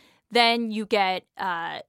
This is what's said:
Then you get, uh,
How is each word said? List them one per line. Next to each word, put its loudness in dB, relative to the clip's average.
Then 2
you -4
get, 0
uh, -6